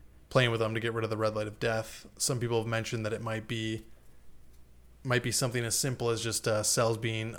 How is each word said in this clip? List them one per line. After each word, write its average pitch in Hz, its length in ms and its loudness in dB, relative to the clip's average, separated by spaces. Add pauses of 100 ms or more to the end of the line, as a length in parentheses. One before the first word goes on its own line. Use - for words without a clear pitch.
(280)
playing 123 220 4
with 113 100 0
them 110 140 2
to 113 60 0
get 113 140 0
rid 110 100 0
of 107 60 -2
the 110 60 0
red 107 180 2
light 107 140 -2
of 107 100 -12
death. 113 480 -2 (120)
Some 131 200 0
people 117 200 2
have 107 80 2
mentioned 113 400 -2
that 107 60 -2
it 107 100 -4
might 110 260 -4
be, 110 360 -2 (1200)
might 123 180 2
be 123 100 -2
something 120 320 0
as 110 140 0
simple 123 320 0
as 113 100 2
just, 110 260 -2
uh, 107 160 4
cells 113 360 4
being 113 400 -2